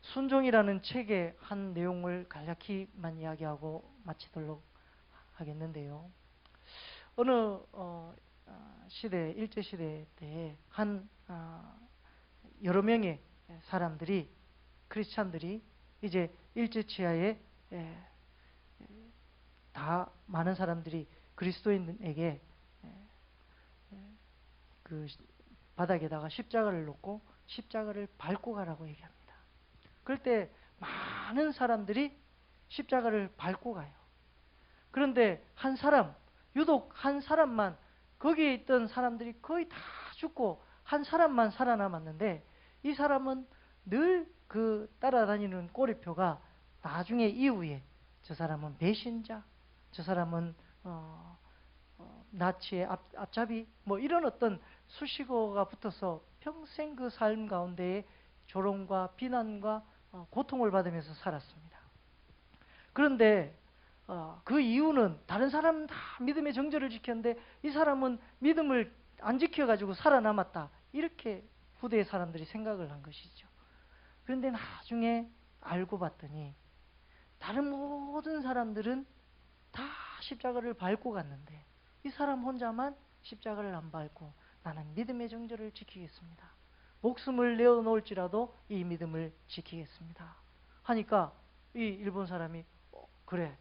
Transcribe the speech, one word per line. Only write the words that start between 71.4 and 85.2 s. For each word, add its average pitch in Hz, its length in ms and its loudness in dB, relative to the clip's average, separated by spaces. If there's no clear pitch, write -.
후대의 220 240 4
사람들이 165 400 -4
생각을 208 480 -6
한 143 100 -12
것이죠. - 480 -20
그런데 262 200 0
나중에 233 800 0
알고 180 400 -2
봤더니 147 540 -6
다른 285 320 -2
모든 285 720 -4
사람들은 247 640 -2
다 247 120 -8
십자가를 240 520 -4
밟고 214 380 -2
갔는데 147 540 -10
이 285 60 -6
사람 277 340 -2
혼자만 254 520 -4
십자가를 208 520 -6
안 160 160 -10
밟고 151 420 -10
"나는 151 320 -10
믿음의 240 340 -6